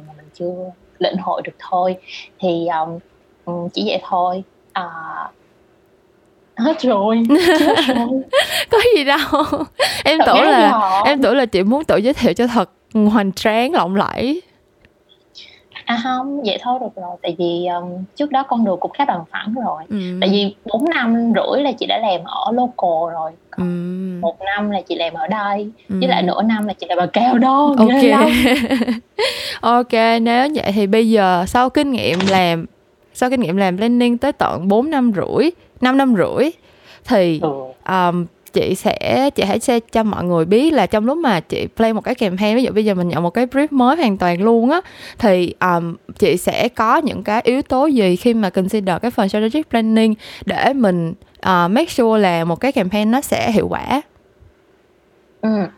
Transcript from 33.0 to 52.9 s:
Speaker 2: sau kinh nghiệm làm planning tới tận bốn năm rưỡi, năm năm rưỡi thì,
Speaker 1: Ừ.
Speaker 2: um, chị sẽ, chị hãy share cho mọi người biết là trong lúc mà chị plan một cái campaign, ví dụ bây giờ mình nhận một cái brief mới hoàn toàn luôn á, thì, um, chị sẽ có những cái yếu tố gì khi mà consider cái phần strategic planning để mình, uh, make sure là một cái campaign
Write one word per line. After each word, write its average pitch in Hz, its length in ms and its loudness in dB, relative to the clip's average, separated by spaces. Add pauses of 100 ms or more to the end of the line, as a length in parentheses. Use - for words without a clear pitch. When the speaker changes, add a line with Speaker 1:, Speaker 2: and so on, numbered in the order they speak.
Speaker 2:
sau 254 160 0
kinh 254 100 0
nghiệm 180 160 0
làm 190 200 0
planning 240 420 2
tới 269 140 -2
tận 147 360 -2
bốn 233 220 2
năm 254 260 0
rưỡi, 208 340 0 (300)
năm 254 180 2
năm 262 180 4
rưỡi 208 340 0 (540)
thì, 175 380 2
Speaker 1:
Ừ. 156 100 -2 (360)
Speaker 2:
um, 175 380 0 (260)
chị - 220 0
sẽ, 247 600 0
chị - 80 0
hãy 196 180 0
share 233 200 0 (120)
cho 226 100 2
mọi 202 220 -2
người 170 200 2
biết 233 280 2
là 220 140 2
trong 214 200 0
lúc 285 120 -2
mà 247 220 0
chị - 260 -6 (100)
plan 226 180 2
một 214 100 -4
cái 240 100 -2
campaign, 208 420 0
ví 262 60 2
dụ 247 100 0
bây 214 120 0
giờ 208 100 2
mình 180 140 -2
nhận 170 140 -2
một 170 80 0
cái 240 160 0
brief 269 240 0
mới 262 260 2
hoàn 240 220 2
toàn 175 240 0
luôn 233 280 4
á, 339 100 2 (380)
thì, 180 420 2
um, 170 360 0 (220)
chị 208 180 4
sẽ 196 320 0
có 240 280 0
những 202 280 -2
cái 214 200 -2
yếu 262 180 2
tố 269 240 0
gì 208 300 2
khi 233 180 2
mà 214 160 0
consider 190 520 -2
cái 233 80 -2
phần 208 180 0
strategic 226 420 -2
planning 220 440 2 (320)
để 196 260 0
mình, 180 420 0 (240)
uh, 175 320 2
make 285 200 2
sure 220 320 2
là 170 220 2
một 165 160 -2
cái 262 120 -2
campaign 208 380 0